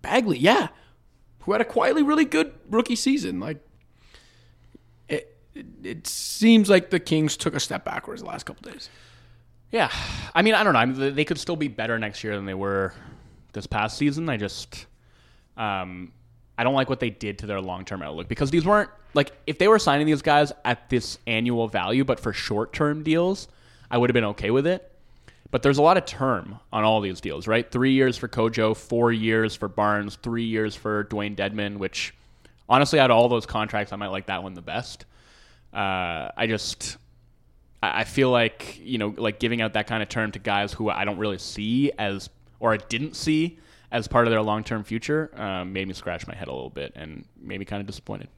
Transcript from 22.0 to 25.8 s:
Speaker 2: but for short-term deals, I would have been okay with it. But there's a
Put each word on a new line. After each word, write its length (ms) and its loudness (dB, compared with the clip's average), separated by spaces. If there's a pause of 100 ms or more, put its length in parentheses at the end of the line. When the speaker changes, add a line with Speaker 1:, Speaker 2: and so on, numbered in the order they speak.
Speaker 2:
but 160 0
for 120 -4
short-term 680 -2
deals, 460 0 (420)
I 80 0
would 120 4
have 40 2
been 100 4
okay 260 -2
with 160 4
it. 220 -2 (640)
But 120 -2
there's 160 4
a 40 6